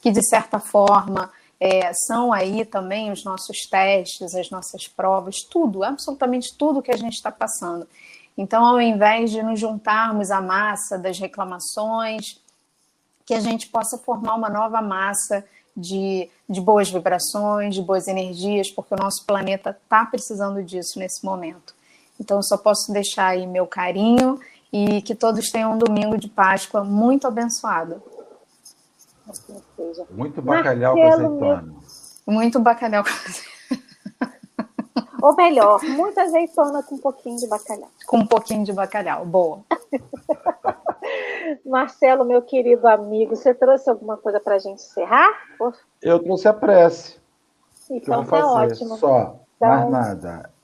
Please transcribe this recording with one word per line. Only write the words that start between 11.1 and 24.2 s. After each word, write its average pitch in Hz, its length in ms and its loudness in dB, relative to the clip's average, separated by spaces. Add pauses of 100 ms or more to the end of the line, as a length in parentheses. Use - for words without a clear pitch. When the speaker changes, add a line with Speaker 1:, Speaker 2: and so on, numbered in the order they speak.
Speaker 1:
reclamações, 214 1200 -8 (840)
que - 80 -2
a 220 60 0
gente 226 280 -4
possa 233 300 -4
formar 226 380 -4
uma 220 140 -4
nova 220 320 -2
massa 196 640 -4 (320)
de, 190 520 -4 (200)
de 190 100 -4
boas 196 300 4
vibrações, 202 880 -2
de 190 60 -4
boas 185 260 -2
energias, 190 640 -4
porque - 220 -8
o 190 40 -4
nosso 196 280 -4
planeta 196 520 -4 (100)
tá 226 180 4
precisando 202 580 -6
disso 180 340 -10
nesse 185 260 -10
momento. 180 520 -10 (440)
Então, 202 180 0
eu 196 60 0
só 202 140 0
posso 208 340 0
deixar 202 360 -2
aí 185 180 -2
meu 180 220 -2
carinho, 226 720 2 (340)